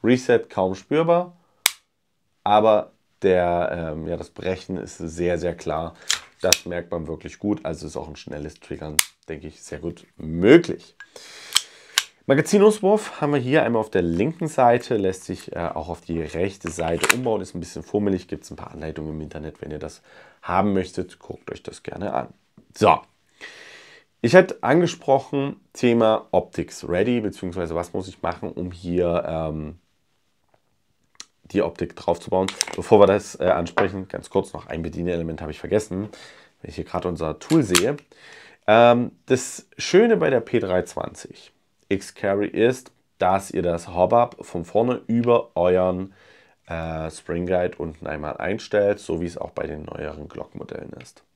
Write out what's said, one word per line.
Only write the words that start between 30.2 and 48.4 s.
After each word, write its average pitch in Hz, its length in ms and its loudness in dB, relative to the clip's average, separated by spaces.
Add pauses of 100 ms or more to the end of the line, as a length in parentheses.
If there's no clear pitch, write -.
die 196 100 2
Optik - 340 -6
drauf - 240 -4
zu - 100 -12
bauen. 95 160 2 (300)
Bevor 101 240 6
wir 98 80 10
das, 98 320 0
äh, - 60 0
ansprechen, 92 600 0
ganz - 240 -12
kurz - 220 -2
noch - 160 -12
ein 82 140 -8
Bedienelement 85 580 -4
habe 78 100 -10
ich 78 80 -12
vergessen, 101 500 -2 (520)
wenn - 80 -14
ich 82 80 -14
hier 82 80 -8
gerade - 240 -6
unser 80 320 -6
Tool 160 240 2
sehe. 98 320 0 (720)
Ähm, 120 420 6 (160)
das - 400 -2 (100)
Schöne 220 400 4
bei 165 140 0
der 120 120 2
P - 180 0
drei 90 220 0
zwanzig - 720 -12 (360)
X-Carry 101 580 -2
ist, 123 460 0 (260)
dass 95 320 0
ihr 90 120 -2
das 85 300 -2
Hop-Up 98 540 2
von 85 180 -8
vorne 120 440 0
über 117 480 2
euren, 92 580 2 (540)
äh, 80 420 -8
Spring 87 360 -6
Guide 90 320 -2
unten 82 280 -10
einmal 76 300 -8
einstellt, 101 640 0